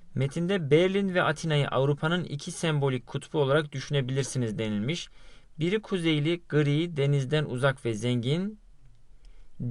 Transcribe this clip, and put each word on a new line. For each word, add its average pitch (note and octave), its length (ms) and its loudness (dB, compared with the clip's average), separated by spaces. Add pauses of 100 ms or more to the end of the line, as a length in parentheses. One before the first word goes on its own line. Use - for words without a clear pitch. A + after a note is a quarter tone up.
(140)
Metinde D#3+ 560 0
"Berlin F#3+ 440 4
ve F3+ 80 4
Atina'yı D3 460 0
Avrupa'nın D3 560 2
iki - 260 -8
sembolik C#3 560 0
kutbu - 320 -6
olarak D3 340 2
düşünebilirsiniz." C3 880 -2
denilmiş. A2 500 -2 (500)
Biri F#3 240 0
kuzeyli, E3 640 0
gri, D3 480 2
denizden C#3+ 480 2
uzak B2+ 400 0
ve A#2 100 0
zengin. B2 640 -2 (1120)